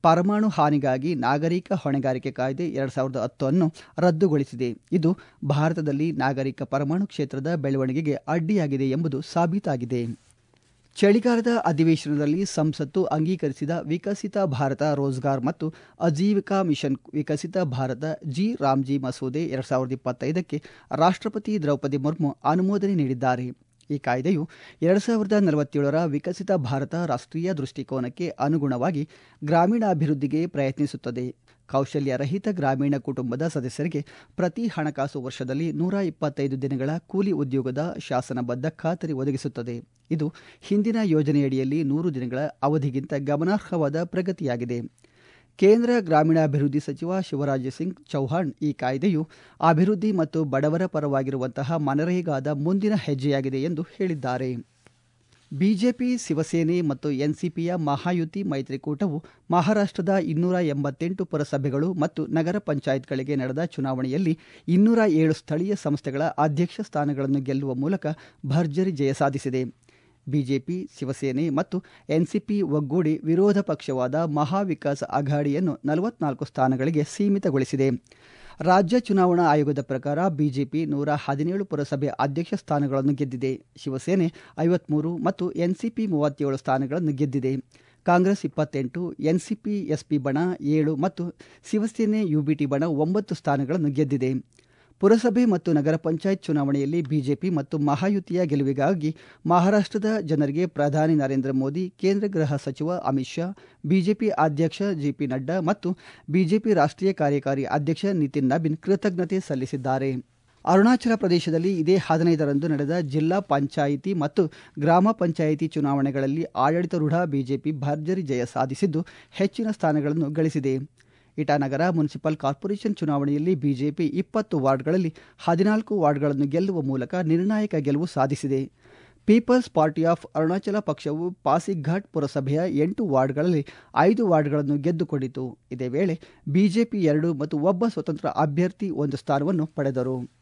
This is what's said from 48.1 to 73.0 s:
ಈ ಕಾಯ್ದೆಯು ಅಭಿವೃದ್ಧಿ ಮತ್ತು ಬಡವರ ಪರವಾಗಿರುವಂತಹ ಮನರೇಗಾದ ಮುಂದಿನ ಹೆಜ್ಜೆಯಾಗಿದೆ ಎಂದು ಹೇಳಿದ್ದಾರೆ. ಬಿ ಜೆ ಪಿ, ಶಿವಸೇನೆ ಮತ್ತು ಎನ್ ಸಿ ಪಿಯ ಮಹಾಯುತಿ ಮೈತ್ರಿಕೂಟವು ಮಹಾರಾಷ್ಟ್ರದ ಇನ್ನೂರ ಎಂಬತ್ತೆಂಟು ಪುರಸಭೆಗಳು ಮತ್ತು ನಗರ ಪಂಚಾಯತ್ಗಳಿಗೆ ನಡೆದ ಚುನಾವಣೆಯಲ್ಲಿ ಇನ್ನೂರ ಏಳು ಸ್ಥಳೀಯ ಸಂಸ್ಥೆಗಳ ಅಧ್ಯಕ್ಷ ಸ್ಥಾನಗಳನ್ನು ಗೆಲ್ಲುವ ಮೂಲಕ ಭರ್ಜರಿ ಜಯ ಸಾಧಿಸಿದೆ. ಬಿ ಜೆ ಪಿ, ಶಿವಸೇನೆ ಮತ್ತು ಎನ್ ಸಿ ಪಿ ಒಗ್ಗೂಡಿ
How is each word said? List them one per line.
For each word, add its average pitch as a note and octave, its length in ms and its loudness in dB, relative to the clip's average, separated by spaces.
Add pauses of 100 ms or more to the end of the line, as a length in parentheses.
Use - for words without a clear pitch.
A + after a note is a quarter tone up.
ಈ D3 100 0
ಕಾಯ್ದೆಯು D3+ 560 0 (400)
ಅಭಿವೃದ್ಧಿ F#3 440 4
ಮತ್ತು D#3+ 320 0
ಬಡವರ D3+ 420 0
ಪರವಾಗಿರುವಂತಹ C3+ 920 -2
ಮನರೇಗಾದ D3+ 680 0
ಮುಂದಿನ F3+ 480 0
ಹೆಜ್ಜೆಯಾಗಿದೆ C3+ 680 0
ಎಂದು E3 200 -4
ಹೇಳಿದ್ದಾರೆ. C3 760 -4 (960)
ಬಿ F#3 220 2
ಜೆ A#3 180 2
ಪಿ, B3 260 -2
ಶಿವಸೇನೆ E3 640 0
ಮತ್ತು D3 300 -2
ಎನ್ C#3+ 240 -2
ಸಿ F3 140 -4
ಪಿಯ E3+ 260 -4
ಮಹಾಯುತಿ E3 680 -2
ಮೈತ್ರಿಕೂಟವು D3 840 -4 (260)
ಮಹಾರಾಷ್ಟ್ರದ F#3 580 2
ಇನ್ನೂರ F3+ 460 0
ಎಂಬತ್ತೆಂಟು D#3+ 720 -2
ಪುರಸಭೆಗಳು D3 720 -2
ಮತ್ತು D#3 320 -2
ನಗರ E3 320 0
ಪಂಚಾಯತ್ಗಳಿಗೆ C3+ 760 -2
ನಡೆದ C3 280 -2
ಚುನಾವಣೆಯಲ್ಲಿ C3+ 760 -2 (300)
ಇನ್ನೂರ G#3 300 6 (100)
ಏಳು D#3+ 240 4
ಸ್ಥಳೀಯ F3 500 -2
ಸಂಸ್ಥೆಗಳ C#3+ 400 -2
ಅಧ್ಯಕ್ಷ D3+ 600 0
ಸ್ಥಾನಗಳನ್ನು C#3 580 -2
ಗೆಲ್ಲುವ C3+ 340 -4
ಮೂಲಕ D3+ 320 -2 (400)
ಭರ್ಜರಿ E3 460 0
ಜಯ C#3 200 0
ಸಾಧಿಸಿದೆ. C3+ 520 -2 (640)
ಬಿ C#3+ 140 0
ಜೆ C3+ 160 0
ಪಿ, F3 300 -6 (100)
ಶಿವಸೇನೆ C3+ 520 -2
ಮತ್ತು F3 320 -2 (260)
ಎನ್ D#3+ 180 2
ಸಿ G#3+ 120 -4
ಪಿ G3+ 240 -2
ಒಗ್ಗೂಡಿ D3+ 640 0